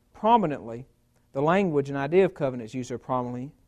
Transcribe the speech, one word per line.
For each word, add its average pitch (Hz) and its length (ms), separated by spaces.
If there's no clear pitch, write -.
prominently, 139 760
the 135 80
language 156 480
and 139 80
idea 147 300
of - 80
covenant 127 340
is 110 60
used 127 140
so 120 100
prominently, 123 520